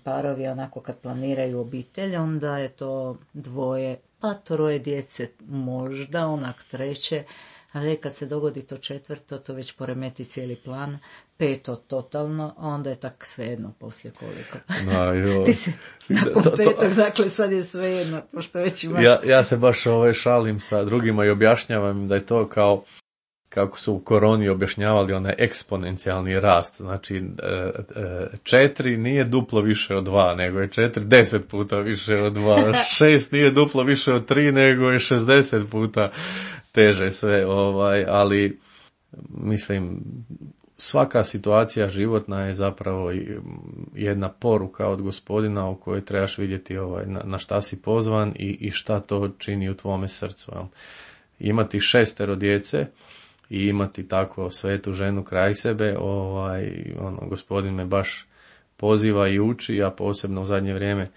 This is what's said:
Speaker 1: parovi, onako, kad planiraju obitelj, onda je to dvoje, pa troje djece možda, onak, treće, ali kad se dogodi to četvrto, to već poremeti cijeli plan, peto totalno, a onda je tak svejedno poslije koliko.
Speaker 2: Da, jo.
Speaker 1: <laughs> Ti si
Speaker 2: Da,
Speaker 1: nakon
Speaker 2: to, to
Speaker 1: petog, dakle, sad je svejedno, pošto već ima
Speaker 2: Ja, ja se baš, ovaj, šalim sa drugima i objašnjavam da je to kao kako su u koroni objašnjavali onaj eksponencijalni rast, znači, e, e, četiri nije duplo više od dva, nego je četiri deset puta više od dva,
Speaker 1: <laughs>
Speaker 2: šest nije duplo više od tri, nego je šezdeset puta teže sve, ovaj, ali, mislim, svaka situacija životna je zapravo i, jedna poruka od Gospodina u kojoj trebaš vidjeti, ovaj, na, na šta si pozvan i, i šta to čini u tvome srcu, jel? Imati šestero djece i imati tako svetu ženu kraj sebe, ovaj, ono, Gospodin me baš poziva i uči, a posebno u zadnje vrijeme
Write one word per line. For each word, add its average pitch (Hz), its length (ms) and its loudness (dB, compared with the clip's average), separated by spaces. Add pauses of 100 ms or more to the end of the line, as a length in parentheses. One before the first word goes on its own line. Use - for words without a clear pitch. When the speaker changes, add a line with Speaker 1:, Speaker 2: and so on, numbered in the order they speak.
Speaker 1:
parovi, 135 420 -6
onako, 131 340 -10
kad - 180 -14
planiraju 127 640 -6
obitelj, 131 560 -8
onda 151 420 -4
je 135 100 -6
to 135 480 -8 (160)
dvoje, 131 680 -6 (200)
pa 214 140 -4
troje 156 440 -2
djece 131 500 -8 (200)
možda, 135 800 -6
onak, 143 440 -8
treće, 139 540 -8 (480)
ali 151 240 -4
kad 143 200 -12
se 143 100 -10
dogodi 143 360 -4
to 135 140 -14
četvrto, 143 600 -14
to 135 160 -12
već 131 180 -12
poremeti 127 520 -10
cijeli 123 320 -10
plan, 139 420 -12 (380)
peto 135 400 -4
totalno, 147 840 -8
a 156 100 -8
onda 143 220 -6
je 123 100 -8
tak - 260 -14
svejedno 113 520 -10
poslije 110 400 -18
koliko. 104 400 -14 (260)
Speaker 2:
Da, 92 280 2
jo. 98 320 2
Speaker 1:
<laughs> - 20 2
Ti 240 80 6
si - 180 -4 (360)
Speaker 2:
Da, 202 60 2
Speaker 1:
nakon - 280 4
Speaker 2:
to, 165 80 6
to - 60 2
Speaker 1:
petog, 208 400 4
dakle, 208 340 2
sad 196 220 0
je 185 120 -2
svejedno, 180 580 -4 (100)
pošto 165 260 -10
već 175 260 -4
ima 160 160 0
Speaker 2:
Ja, 120 240 8
ja 131 180 6
se 123 140 0
baš, 117 300 4
ovaj, 117 260 6
šalim 113 480 2
sa 104 240 0
drugima 110 400 2
i 104 60 6
objašnjavam 101 800 2
da 98 60 2
je 98 120 0
to 113 220 2
kao 101 340 2 (640)
kako 98 300 -2
su - 160 -4
u 98 40 -4
koroni 107 500 4
objašnjavali 98 640 2
onaj 95 260 -2
eksponencijalni 95 1040 -2
rast, 90 400 4
znači, 95 360 -8
e, 95 60 -6 (240)
e, 92 260 -4 (680)
četiri 131 540 4
nije 127 280 0
duplo 117 360 2
više 104 360 0
od 95 80 0
dva, 95 300 4
nego 90 260 -2
je 98 80 -2
četiri 113 360 0
deset 113 440 6
puta 104 300 -4
više 104 380 -2
od 104 160 0
dva, 104 420 6
Speaker 1:
<laughs> - 220 0
Speaker 2:
šest 151 360 6
nije 143 180 6
duplo 139 320 4
više 131 320 2
od 117 120 0
tri, 143 260 4
nego 131 380 6
je 127 80 4
šezdeset 120 720 4
puta 110 400 0 (640)
teže 98 380 6
sve, 101 360 2
ovaj, 98 640 2
ali, 101 520 4 (680)
mislim, 98 720 -4 (760)
svaka 139 460 0
situacija 107 640 0
životna 101 520 -2
je 98 140 -4
zapravo 95 580 -4
i, 92 160 -6 (680)
jedna 101 340 -2
poruka 101 600 -2
od 98 140 -4
Gospodina 101 680 -4
u 95 80 -6
kojoj 98 280 -6
trebaš 98 340 -2
vidjeti, 95 400 -6
ovaj, 92 280 -6
na, 95 180 -8
na 95 140 -8
šta 101 240 -2
si - 200 -10
pozvan 110 540 0
i, 98 240 -6
i 104 100 -6
šta 104 300 -4
to 101 280 -2 (100)
čini 98 320 -6
u 98 40 -6
tvome 95 340 -6
srcu, - 460 -12
jel? 90 100 -12 (760)
Imati 104 420 0
šestero 104 560 2
djece 101 500 0 (640)
i 98 160 -2
imati 98 420 -2
tako 95 420 -4
svetu 98 420 -4
ženu 98 320 -4
kraj 95 300 0
sebe, 107 440 -2
ovaj, 95 1000 -6
ono, 95 300 -10
Gospodin 95 460 -6
me 92 100 -6
baš 95 420 -4 (500)
poziva 104 520 2
i 98 120 0
uči, 110 420 -2
a 95 80 0
posebno 98 520 -6
u 95 40 -6
zadnje 98 280 -2
vrijeme 98 420 -4